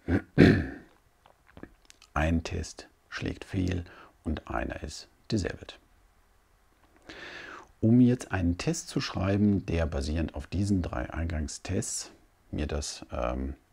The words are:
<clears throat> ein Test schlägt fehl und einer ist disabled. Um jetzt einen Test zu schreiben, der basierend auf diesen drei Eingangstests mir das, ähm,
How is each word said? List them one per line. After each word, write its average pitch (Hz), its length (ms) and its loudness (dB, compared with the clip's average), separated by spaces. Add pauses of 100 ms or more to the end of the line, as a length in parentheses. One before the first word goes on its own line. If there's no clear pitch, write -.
(380)
<clears throat> - 1800 2
ein 82 300 2
Test - 440 -10 (220)
schlägt - 340 -6
fehl 90 400 -2 (400)
und 76 240 -4
einer - 360 -4
ist - 260 -12 (220)
disabled. - 460 -4 (2000)
Um 113 180 6
jetzt 123 320 4
einen 87 260 0
Test - 300 -4
zu - 140 -2
schreiben, 101 640 2
der 82 200 0
basierend 76 480 -2
auf - 140 -10
diesen 98 340 0
drei - 320 -4
Eingangstests 82 960 -4 (400)
mir - 160 -4
das, 73 460 -6
ähm, 64 440 -4 (180)